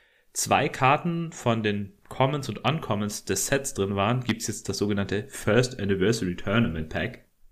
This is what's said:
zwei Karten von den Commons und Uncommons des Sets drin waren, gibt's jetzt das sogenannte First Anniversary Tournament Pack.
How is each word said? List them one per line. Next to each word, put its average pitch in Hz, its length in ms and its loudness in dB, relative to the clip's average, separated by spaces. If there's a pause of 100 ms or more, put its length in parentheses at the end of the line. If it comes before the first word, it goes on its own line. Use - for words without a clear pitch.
(340)
zwei 110 340 2
Karten 165 640 2
von 113 320 0
den 101 300 -2 (160)
Commons 139 400 0
und - 160 -4
Uncommons 107 580 -2
des - 240 0
Sets 139 260 0
drin 98 220 0
waren, 110 260 2
gibt's - 260 -4
jetzt - 200 -8
das 98 100 -2
sogenannte 101 520 0
First 120 500 2
Anniversary 98 560 0
Tournament 90 540 -2
Pack. - 340 -6 (280)